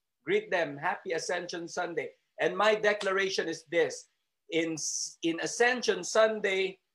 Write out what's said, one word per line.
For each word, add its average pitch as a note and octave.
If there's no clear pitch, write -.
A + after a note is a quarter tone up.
Greet G3
them. D#3+
Happy F3
Ascension F3
Sunday. E3
And F3
my G#3+
declaration G3
is D#3+
this. D#3+
In, E3
in E3
Ascension G#3
Sunday, G3